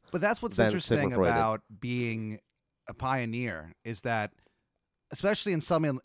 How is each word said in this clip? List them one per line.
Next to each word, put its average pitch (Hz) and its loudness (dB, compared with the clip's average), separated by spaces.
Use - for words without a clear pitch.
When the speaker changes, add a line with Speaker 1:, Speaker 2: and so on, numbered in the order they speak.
Speaker 1:
But 175 0
that's 202 0
what's 233 -6
Speaker 2:
than 113 6
Speaker 1:
interesting 113 2
Speaker 2:
Sigmund 131 0
Freud 95 4
did. 117 4
Speaker 1:
about 110 0
being 113 -4
a 101 -12
pioneer 117 -4
is 113 -8
that, 110 0
especially 202 0
in 165 0
some, 160 2
in, 135 0